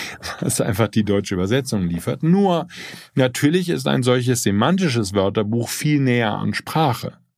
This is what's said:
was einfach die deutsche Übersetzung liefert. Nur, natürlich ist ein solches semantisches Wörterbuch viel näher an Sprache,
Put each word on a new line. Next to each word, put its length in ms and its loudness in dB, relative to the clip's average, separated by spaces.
was 220 -2
einfach 260 0
die 160 0
deutsche 320 -2
Übersetzung 520 -2
liefert. 360 -4
Nur, 440 2
natürlich 540 2
ist 180 -2
ein 160 2
solches 400 2
semantisches 680 2
Wörterbuch 560 0
viel 300 0
näher 340 2
an 200 -4
Sprache, 640 -2